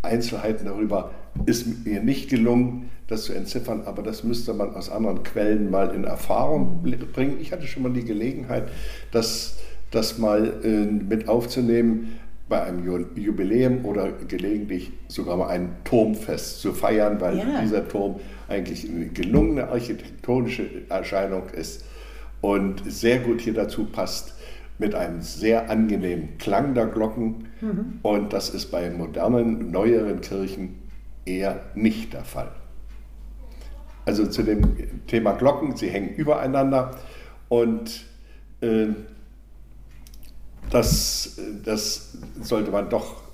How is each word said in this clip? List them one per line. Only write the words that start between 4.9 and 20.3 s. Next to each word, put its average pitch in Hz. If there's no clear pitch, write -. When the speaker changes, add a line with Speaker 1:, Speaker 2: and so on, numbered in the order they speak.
Speaker 1:
anderen 101
Quellen 104
mal 95
in 92
Erfahrung 147
bl-, -
bringen. 135
Ich 151
hatte 170
schon 131
mal 123
die 120
Gelegenheit, 123
das, -
das 113
mal, 107
äh, 110
mit 104
aufzunehmen, 117
bei -
einem 90
Ju-, 87
Jubiläum 107
oder 98
gelegentlich 101
sogar -
mal 92
ein 90
Turmfest -
zu 95
feiern, 104
weil -
Speaker 2:
Ja. 247
Speaker 1:
dieser 107
Turm 98
eigentlich 92
eine 82
gelungene -
architektonische 120